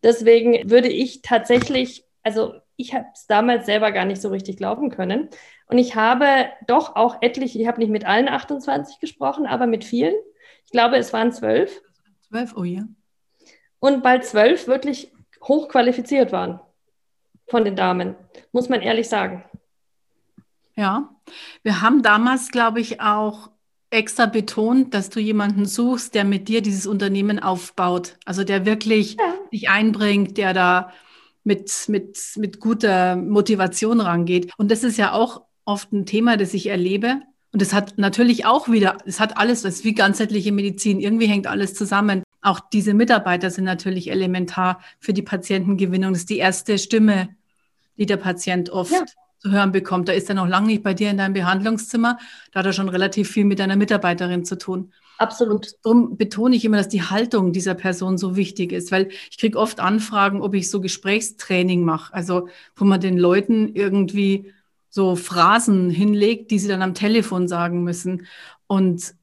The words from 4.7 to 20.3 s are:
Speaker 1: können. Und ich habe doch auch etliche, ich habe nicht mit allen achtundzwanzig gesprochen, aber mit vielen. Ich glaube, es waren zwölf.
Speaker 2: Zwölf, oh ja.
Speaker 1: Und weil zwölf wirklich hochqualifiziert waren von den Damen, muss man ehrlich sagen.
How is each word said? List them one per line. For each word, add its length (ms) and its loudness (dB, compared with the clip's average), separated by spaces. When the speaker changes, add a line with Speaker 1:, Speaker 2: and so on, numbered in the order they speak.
Speaker 1:
können. 400 -4
Und 100 0
ich 180 0
habe 520 2
doch 300 0
auch 260 0
etliche, 380 -2
ich 80 0
habe 120 -4
nicht 120 0
mit 140 -4
allen 220 2
achtundzwanzig 720 -6
gesprochen, 460 -4
aber 220 -2
mit 160 -2
vielen. 320 -2
Ich 60 -20
glaube, 260 2
es 160 -2
waren 180 0
zwölf. 500 -2
Speaker 2:
Zwölf, 300 -10
oh 60 -8
ja. 200 -6
Speaker 1:
Und 240 2
weil 200 4
zwölf 440 4
wirklich 440 -2
hochqualifiziert 880 2
waren 280 -4
von 180 2
den 100 -4
Damen, 400 -2
muss 180 0
man 120 0
ehrlich 280 -2
sagen. 340 -4